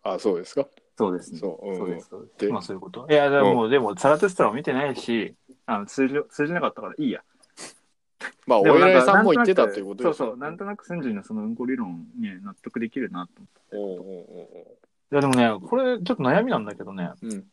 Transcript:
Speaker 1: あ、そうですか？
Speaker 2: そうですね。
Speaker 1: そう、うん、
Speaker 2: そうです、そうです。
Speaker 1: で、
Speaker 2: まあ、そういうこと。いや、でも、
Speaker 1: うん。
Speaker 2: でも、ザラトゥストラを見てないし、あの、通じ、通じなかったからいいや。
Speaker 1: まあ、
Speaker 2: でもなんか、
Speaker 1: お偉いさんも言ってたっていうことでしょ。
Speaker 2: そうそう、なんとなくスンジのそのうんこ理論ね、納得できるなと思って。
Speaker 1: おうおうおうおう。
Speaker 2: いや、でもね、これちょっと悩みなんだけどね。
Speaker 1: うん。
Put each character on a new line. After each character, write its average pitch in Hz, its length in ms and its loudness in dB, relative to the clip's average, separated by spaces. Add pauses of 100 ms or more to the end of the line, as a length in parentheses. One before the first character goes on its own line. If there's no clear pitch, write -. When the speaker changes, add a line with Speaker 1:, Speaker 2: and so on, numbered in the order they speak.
Speaker 1:
あ、 95 160 -4
そ 98 160 0
う 85 60 -2
で 85 60 -10
す - 100 -12
か？ 139 100 -2 (320)
Speaker 2:
そ 104 120 0
う 90 80 -2
で 85 60 -8
す - 100 -16
ね。 80 60 -12
Speaker 1:
そ 85 220 -8
う、 101 80 -10
う 98 40 -4
ん、 92 40 -6
Speaker 2:
そ 92 80 -6
う 90 40 -6
で 85 120 -8
す、 - 80 -20
そ 92 80 -16
う - 80 -16
で - 60 -20
す。 - 140 -6
Speaker 1:
で、 101 60 2
Speaker 2:
ま 104 80 -4
あ、 - 20 -10
そ 98 120 -12
う - 20 -8
い - 20 -12
う 92 40 -12
こ 92 80 -16
と。 120 200 -14
い 151 40 4
や、 143 160 4
で 143 120 4
も、 110 240 4
Speaker 1:
う - 20 -2
ん。 - 20 -2
Speaker 2:
で 139 100 4
も、 104 160 -2
ザ 135 140 2
ラ 151 80 6
ト 202 80 2
ゥ 196 40 2
ス 185 60 -8
ト - 80 2
ラ 113 60 4
を 104 40 -4
見 143 100 -6
て 143 100 -2
な 135 140 -2
い 131 100 -4
し、 113 380 -4 (300)
あ 110 140 -4
の、 101 60 -8
通 135 240 -2
じ、 139 60 -4 (140)
通 147 180 -4
じ 165 60 -4
な 175 60 -2
か 131 100 -2
っ - 40 -10
た - 80 -14
か 101 60 -10
ら 92 100 -12
い 151 80 -4
い 117 60 0
や。 - 120 -8 (1200)
Speaker 1:
ま 123 120 6
あ、 101 40 6
Speaker 2:
で 101 100 8
も 151 80 10
な 180 80 8
ん - 40 8
か、 - 60 8
Speaker 1:
お - 0 -
偉 127 60 8
い - 20 6
さ - 160 8
ん 220 40 6
も 190 60 6
言 240 100 6
っ 240 40 6
て 185 100 4
た 139 100 6
っ 104 60 0
て 98 80 -6
い - 40 -8
う - 20 -8
こ 98 100 -10
と 117 80 -8
で 170 60 2
し - 20 0
ょ。 - 20 -4
Speaker 2:
そ 143 120 -4
う - 40 -4
そ 110 40 -10
う、 120 40 -14
な 143 120 -10
ん 165 80 -14
と 196 80 -10
な 202 100 -8
く - 100 -20
ス 175 80 -10
ン 170 80 -6
ジ 123 120 -4
の 98 100 -8
そ 110 100 -14
の 107 100 -6
う - 20 -6
ん 113 100 -6
こ 123 100 -8
理 131 120 -4
論 87 280 -8 (140)
ね、 98 240 -8
納 98 100 -14
得 - 280 -10
で 113 80 -6
き - 100 -10
る 107 120 -6
な 90 160 -10
と - 100 -20
思 98 80 -20
っ - 20 -20 (220)
て。 104 80 -10
Speaker 1:
お - 20 -8
う 101 40 -6
お 95 100 -8
う 90 40 -10
お 90 40 -14
う 92 60 -16
お 87 540 -18
う。 - 160 -20 (340)
Speaker 2:
い 143 40 -2
や、 143 60 4
で 139 60 2
も 131 80 4
ね、 113 340 0
こ 233 80 -2
れ 254 220 -2
ち 180 120 -6
ょ - 20 0
っ - 40 -4
と 151 60 -6
悩 151 200 2
み 254 80 -2
な 147 80 0
ん 107 60 -8
だ 104 100 -12
け 98 80 -14
ど 95 80 -14
ね。 90 200 -8 (100)
Speaker 1:
う 113 60 -12
ん。 101 260 -10